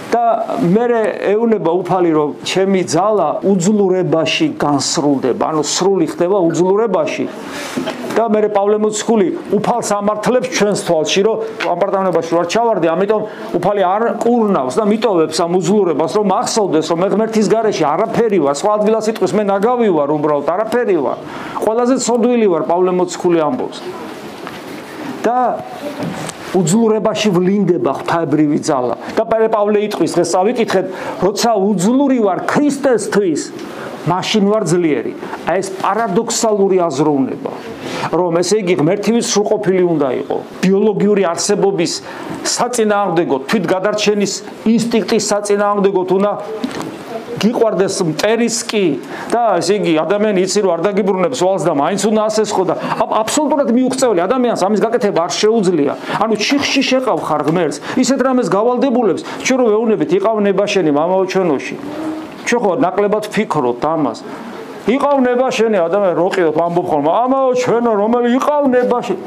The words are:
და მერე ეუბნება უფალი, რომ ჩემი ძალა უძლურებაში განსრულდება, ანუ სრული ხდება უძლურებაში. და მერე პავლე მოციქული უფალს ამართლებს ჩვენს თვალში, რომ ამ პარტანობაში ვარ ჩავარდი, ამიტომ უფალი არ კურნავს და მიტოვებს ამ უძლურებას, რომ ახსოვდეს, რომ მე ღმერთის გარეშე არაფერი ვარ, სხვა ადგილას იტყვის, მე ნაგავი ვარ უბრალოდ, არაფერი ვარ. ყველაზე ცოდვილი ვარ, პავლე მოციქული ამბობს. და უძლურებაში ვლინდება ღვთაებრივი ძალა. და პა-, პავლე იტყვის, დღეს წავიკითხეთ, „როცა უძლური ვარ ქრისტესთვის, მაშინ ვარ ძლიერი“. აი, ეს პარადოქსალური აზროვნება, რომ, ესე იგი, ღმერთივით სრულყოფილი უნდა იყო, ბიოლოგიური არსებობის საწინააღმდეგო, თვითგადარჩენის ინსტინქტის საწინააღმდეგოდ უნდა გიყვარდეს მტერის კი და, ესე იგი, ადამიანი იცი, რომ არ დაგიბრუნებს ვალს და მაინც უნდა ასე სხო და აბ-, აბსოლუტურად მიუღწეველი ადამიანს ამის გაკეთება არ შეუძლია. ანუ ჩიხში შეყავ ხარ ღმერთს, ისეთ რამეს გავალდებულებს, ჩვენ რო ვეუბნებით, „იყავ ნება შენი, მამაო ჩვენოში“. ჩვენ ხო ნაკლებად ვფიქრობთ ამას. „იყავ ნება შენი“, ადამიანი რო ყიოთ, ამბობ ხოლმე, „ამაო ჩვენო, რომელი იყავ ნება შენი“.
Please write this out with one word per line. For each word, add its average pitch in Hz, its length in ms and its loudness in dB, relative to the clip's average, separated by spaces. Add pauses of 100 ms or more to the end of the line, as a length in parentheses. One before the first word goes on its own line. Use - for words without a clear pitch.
და 233 220 0 (340)
მერე 226 400 4 (240)
ეუბნება 208 480 2
უფალი, 180 400 2
რომ 151 260 2
ჩემი 190 460 0
ძალა 180 440 2 (120)
უძლურებაში 180 1120 2
განსრულდება, 135 920 0
ანუ 151 200 -2
სრული 180 440 0
ხდება 180 320 0
უძლურებაში. 170 880 0 (840)
და 226 180 0
მერე 214 180 2
პავლე 208 320 2
მოციქული 214 480 2 (220)
უფალს 208 420 0
ამართლებს 208 560 0
ჩვენს 202 340 0
თვალში, 165 400 0
რომ 214 160 2 (260)
ამ 175 160 -2
პარტანობაში 190 520 0
ვარ 170 160 0
ჩავარდი, 214 400 0
ამიტომ 202 340 0 (300)
უფალი 202 320 0
არ 196 200 2 (100)
კურნავს 208 640 0
და 220 100 2
მიტოვებს 202 580 2
ამ 170 80 0
უძლურებას, 175 600 2
რომ 208 160 2
ახსოვდეს, 185 580 0
რომ 170 120 0
მე 190 100 2
ღმერთის 220 400 2
გარეშე 214 340 2
არაფერი 196 560 0
ვარ, 143 160 2
სხვა 208 160 0
ადგილას 214 360 0
იტყვის, 220 260 -2
მე 214 100 0
ნაგავი 208 480 0
ვარ 147 180 0
უბრალოდ, 147 380 0
არაფერი 220 480 -2
ვარ. 131 220 -2 (380)
ყველაზე 233 420 0
ცოდვილი 233 500 2
ვარ, 160 160 2
პავლე 185 300 0
მოციქული 175 460 0
ამბობს. 131 380 -2 (1400)
და 240 220 0 (1120)
უძლურებაში 214 800 2
ვლინდება 180 640 2
ღვთაებრივი 151 680 0
ძალა. 123 340 0 (140)
და - 160 -2
პა-, 220 240 2
პავლე 208 340 2
იტყვის, 202 300 -2
დღეს 170 180 0
წავიკითხეთ, 196 540 0 (320)
„როცა 214 400 0
უძლური 220 640 2
ვარ 185 200 0
ქრისტესთვის, 226 1000 0 (600)
მაშინ 185 440 0
ვარ 208 180 2
ძლიერი“. 151 500 0 (280)
აი, 165 160 -2
ეს 196 140 -4
პარადოქსალური 202 1080 0
აზროვნება, 147 720 0 (560)
რომ, 175 260 0
ესე 175 240 0
იგი, 185 180 0
ღმერთივით 202 500 0
სრულყოფილი 196 580 0
უნდა 151 280 2
იყო, 117 260 -4 (180)
ბიოლოგიური 196 680 2
არსებობის 175 720 0 (480)
საწინააღმდეგო, 202 1000 0
თვითგადარჩენის 202 920 0 (300)
ინსტინქტის 226 600 2
საწინააღმდეგოდ 202 840 2
უნდა 196 240 2 (1000)
გიყვარდეს 196 680 2
მტერის 220 600 0
კი 208 220 -2 (400)
და, 233 180 -2 (140)
ესე 175 220 0
იგი, 170 180 2
ადამიანი 196 460 2
იცი, 190 200 0
რომ 196 100 2
არ 165 100 0
დაგიბრუნებს 185 600 0
ვალს 185 240 0
და 170 100 2
მაინც 160 260 0
უნდა 214 220 2
ასე 214 200 0
სხო 208 220 0
და 151 100 0 (160)
აბ-, - 220 -2
აბსოლუტურად 269 560 0
მიუღწეველი 247 540 2
ადამიანს 233 400 0
ამის 214 180 2
გაკეთება 208 380 0
არ 175 120 0
შეუძლია. 185 600 2 (200)
ანუ 220 220 0
ჩიხში 277 460 0
შეყავ 254 380 0
ხარ 151 240 -2
ღმერთს, 156 340 0 (160)
ისეთ 254 280 2
რამეს 254 280 2
გავალდებულებს, 226 720 2 (160)
ჩვენ 262 220 0
რო 254 80 4
ვეუბნებით, 214 440 2
„იყავ 208 260 2
ნება 202 280 2
შენი, 170 260 0
მამაო 175 340 2
ჩვენოში“. 180 500 -2 (640)
ჩვენ 240 220 0
ხო 208 140 2
ნაკლებად 202 500 0
ვფიქრობთ 135 580 -2
ამას. 147 340 0 (640)
„იყავ 269 340 2
ნება 247 320 2
შენი“, 220 280 2
ადამიანი 175 380 2
რო 170 140 2
ყიოთ, 165 260 0
ამბობ 170 300 0
ხოლმე, 151 260 0
„ამაო 262 400 2
ჩვენო, 240 400 0
რომელი 233 380 2
იყავ 285 360 2
ნება 247 340 2
შენი“. - 280 -4